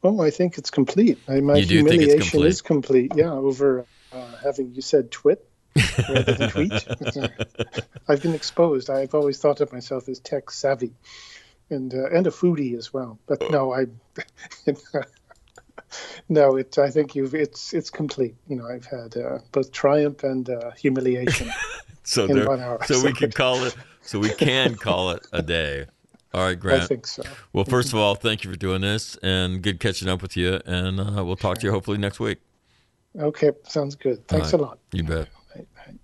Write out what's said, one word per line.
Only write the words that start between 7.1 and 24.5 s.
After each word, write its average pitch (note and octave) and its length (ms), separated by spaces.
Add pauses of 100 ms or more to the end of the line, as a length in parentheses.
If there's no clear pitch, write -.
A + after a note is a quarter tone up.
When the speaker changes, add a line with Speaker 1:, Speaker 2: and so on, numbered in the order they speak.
Speaker 1:
I've C#3+ 140
been E3 140
exposed. D3+ 560
I've C3+ 240
always C#3+ 240
thought C#3+ 200
of C#3+ 140
myself B2 340
as C3 120
tech - 320
savvy B2+ 420 (800)
and, C3 220
uh, C3 160
and F3+ 180
a - 40
foodie D3 460
as A2+ 160
well. A#2+ 320
But C#3 260
no, C3+ 220
I, C3 140 (800)
<laughs> C#3+ 80 (1500)
no, C#3+ 280
it, C3 200
I C#3+ 140
think D3 240
you've, C3+ 180
it's, D3+ 400
it's E3 160
complete. C3+ 460 (120)
You C#3+ 100
know, A#2 100
I've B2 180
had, A#2+ 320
uh, B2+ 220 (120)
both C3+ 200
triumph D3 520
and, C3 260
uh, A#2+ 220
humiliation B2+ 800 (280)
Speaker 2:
<laughs> - 260
So A#2 220
Speaker 1:
in C3+ 120
Speaker 2:
there, C3+ 100
Speaker 1:
one C3 140
hour. A#2+ 240
Speaker 2:
so C3 180
we C#3+ 60
Speaker 1:
So B2+ 60
Speaker 2:
can A2+ 160
call B2+ 320
it, B2 120 (260)
so - 180
we G#2+ 100
can B2+ 460